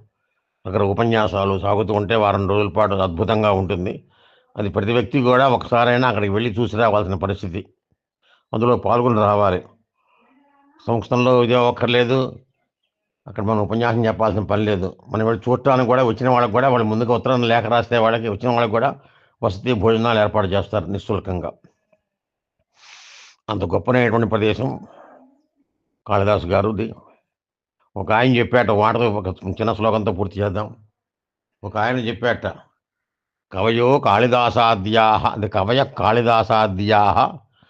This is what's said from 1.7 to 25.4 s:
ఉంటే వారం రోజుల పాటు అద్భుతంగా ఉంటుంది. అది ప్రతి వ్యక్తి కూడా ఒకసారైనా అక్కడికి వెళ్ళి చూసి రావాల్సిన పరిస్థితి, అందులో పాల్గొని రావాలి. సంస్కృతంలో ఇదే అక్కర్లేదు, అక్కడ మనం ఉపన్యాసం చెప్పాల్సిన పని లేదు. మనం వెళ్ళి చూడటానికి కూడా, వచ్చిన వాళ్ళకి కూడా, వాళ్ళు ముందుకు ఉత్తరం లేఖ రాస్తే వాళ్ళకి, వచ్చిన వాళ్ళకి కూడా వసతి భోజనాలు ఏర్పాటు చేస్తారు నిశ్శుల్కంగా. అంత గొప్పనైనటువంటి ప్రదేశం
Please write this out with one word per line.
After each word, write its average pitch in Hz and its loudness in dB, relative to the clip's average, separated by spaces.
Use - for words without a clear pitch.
ఉంటే 104 0
వారం 101 0
రోజుల 104 0
పాటు 104 0
అద్భుతంగా 101 0
ఉంటుంది. 95 -4
అది 104 -6
ప్రతి 101 -2
వ్యక్తి 123 0
కూడా 123 4
ఒకసారైనా 120 0
అక్కడికి 104 -2
వెళ్ళి 113 -2
చూసి 107 -4
రావాల్సిన 104 0
పరిస్థితి, 95 -6
అందులో 117 2
పాల్గొని 117 0
రావాలి. 104 2
సంస్కృతంలో 123 2
ఇదే 120 2
అక్కర్లేదు, 123 0
అక్కడ 98 -8
మనం 107 0
ఉపన్యాసం 113 0
చెప్పాల్సిన 107 0
పని 104 -2
లేదు. 95 -4
మనం 110 -2
వెళ్ళి 113 0
చూడటానికి 127 2
కూడా, 127 2
వచ్చిన 123 0
వాళ్ళకి 120 2
కూడా, 127 2
వాళ్ళు 123 2
ముందుకు 113 0
ఉత్తరం 120 0
లేఖ 117 2
రాస్తే 117 0
వాళ్ళకి, 113 0
వచ్చిన 104 -2
వాళ్ళకి 120 0
కూడా 117 -2
వసతి 113 -2
భోజనాలు 113 2
ఏర్పాటు 104 0
చేస్తారు 101 -2
నిశ్శుల్కంగా. 92 -6
అంత 104 -4
గొప్పనైనటువంటి 113 0
ప్రదేశం 110 -2